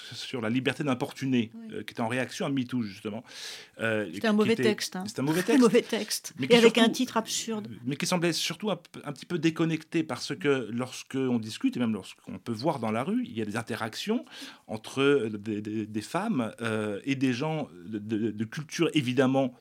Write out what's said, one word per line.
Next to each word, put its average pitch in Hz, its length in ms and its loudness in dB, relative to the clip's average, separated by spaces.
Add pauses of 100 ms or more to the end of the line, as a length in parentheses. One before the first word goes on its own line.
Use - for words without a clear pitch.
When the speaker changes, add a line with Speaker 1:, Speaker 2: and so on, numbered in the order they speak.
(120)
Speaker 1:
s-, 117 60 -12
sur - 240 -8
la 110 80 0
liberté 131 340 0
d'importuner, 127 680 0
Speaker 2:
Oui. 226 220 -12
Speaker 1:
euh, 101 80 -6
qui - 100 -12
était 127 80 -6
en 113 60 0
réaction 127 400 -2
à - 20 -2
metoo, 127 320 -2
justement. 104 420 -6 (560)
Euh, 110 280 0
Speaker 2:
C'était 85 140 -8
Speaker 1:
qui, 226 60 0
Speaker 2:
un 214 40 4
Speaker 1:
qui 208 60 4
Speaker 2:
mauvais 214 160 4
Speaker 1:
était, - 100 2
Speaker 2:
texte, 208 320 2
hein. 185 100 -6
Speaker 1:
c'était - 140 -8
un 131 40 0
mauvais 156 160 2
Speaker 2:
<laughs> - 20 2
Un - 20 0
Speaker 1:
texte. 247 180 6
Speaker 2:
mauvais 233 220 8
texte. - 560 -6
Speaker 1:
Mais 131 60 -2
Speaker 2:
Et - 40 0
Speaker 1:
qui 240 60 10
Speaker 2:
avec 233 240 8
un 226 60 8
Speaker 1:
surtout, 226 100 4
Speaker 2:
titre 254 220 -2
absurde. 220 500 -2 (180)
Speaker 1:
mais 143 120 -2
qui 170 100 -2
semblait 170 260 2
surtout 196 380 -2
un 170 60 0
p-, - 260 -18
un 143 100 -8
petit - 140 -16
peu 175 100 -2
déconnecté, 160 640 2
parce 131 340 -6
que 131 360 2
lorsqu'on 123 680 -2
discute, 110 400 -2
et - 20 0
même 113 140 0
lorsqu'on - 460 -10
peut - 120 -6
voir 131 280 -2
dans 110 120 -2
la 110 120 0
rue, 226 220 -2
il 110 120 -12
y 110 60 -2
a - 20 -4
des 104 120 -4
interactions 117 680 -4 (400)
entre, - 380 -6
euh, 135 260 4
des, 104 320 -4
des, 107 240 -4
des 107 160 -4
femmes, 170 500 -2 (100)
euh, 107 420 -2
et 135 100 -2
des 131 180 2
gens 151 380 -4 (160)
de, 110 140 -6
de, 107 320 0
de 107 120 -4
culture 151 520 -2
évidemment 131 640 4